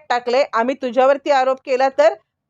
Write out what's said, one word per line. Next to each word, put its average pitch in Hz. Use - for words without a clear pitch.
टाकलंय, 247
आम्ही 233
तुझ्यावरती 262
आरोप 262
केला 269
तर? 320